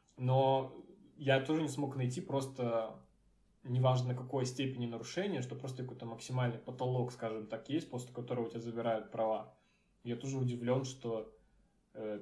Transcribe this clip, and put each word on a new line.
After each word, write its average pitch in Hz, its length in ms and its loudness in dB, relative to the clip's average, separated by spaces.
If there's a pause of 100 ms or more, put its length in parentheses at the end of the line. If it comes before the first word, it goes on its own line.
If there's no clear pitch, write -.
(160)
Но 135 680 4 (320)
я 135 240 4
тоже 156 220 2
не 147 60 0
смог 131 280 -2
найти 127 240 0
просто, 117 800 0 (640)
неважно, 127 480 4
на - 20 0
какой 127 320 0
степени 127 400 -2
нарушения, 135 560 -2
что - 140 -6
просто - 260 -8
какой-то 120 240 -8
максимальный 117 520 -2
потолок, 127 540 -2
скажем 110 360 -4
так, 113 200 -8
есть, 156 220 -2
после 123 240 -8
которого 120 320 -2
у - 40 -6
тебя 117 100 -6
забирают 113 500 0
права. 110 440 0 (500)
Я 120 120 -2
тоже 135 220 -4
удивлён, 123 460 2
что, 113 500 -4 (600)
э, 107 280 -6